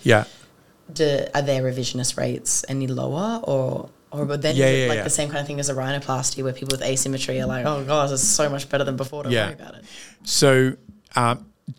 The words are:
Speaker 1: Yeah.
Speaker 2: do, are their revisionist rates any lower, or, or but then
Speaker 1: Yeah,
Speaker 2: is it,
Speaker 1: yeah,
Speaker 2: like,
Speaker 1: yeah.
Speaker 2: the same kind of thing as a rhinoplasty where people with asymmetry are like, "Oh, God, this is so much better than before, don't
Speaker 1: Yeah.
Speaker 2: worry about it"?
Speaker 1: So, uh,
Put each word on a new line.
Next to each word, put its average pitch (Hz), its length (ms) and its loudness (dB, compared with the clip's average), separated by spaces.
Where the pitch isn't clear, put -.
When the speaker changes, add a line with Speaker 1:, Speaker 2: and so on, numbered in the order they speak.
Speaker 1:
Yeah. 110 200 6
Speaker 2:
do, 143 420 2
are 143 80 2
their 135 200 2
revisionist 127 540 -2
rates - 520 -2
any 135 180 -2
lower, 139 560 -2
or, 135 480 -2
or 147 120 -4
but 143 180 -2
then 151 140 0
Speaker 1:
Yeah, 135 100 6
Speaker 2:
is 135 80 6
it, 131 80 2
Speaker 1:
yeah, 123 60 2
Speaker 2:
like, 113 100 2
Speaker 1:
yeah. 101 60 -2
Speaker 2:
the 139 60 -4
same 147 180 0
kind 147 120 -4
of 143 60 -6
thing 143 140 -6
as 139 80 -2
a 139 60 -2
rhinoplasty 135 680 -2
where 131 100 -2
people 135 240 -4
with 131 100 -6
asymmetry 135 540 -2
are 131 60 -2
like, 127 200 -2
"Oh, 143 180 -2
God, 143 260 2
this 135 120 0
is - 60 2
so 151 200 2
much 139 200 -6
better 139 160 0
than 131 120 -2
before, 135 280 -6
don't 123 80 -2
Speaker 1:
Yeah. 110 140 2
Speaker 2:
worry 98 80 -8
about - 200 -18
it"? - 100 -20
Speaker 1:
So, 131 520 6
uh, 120 180 4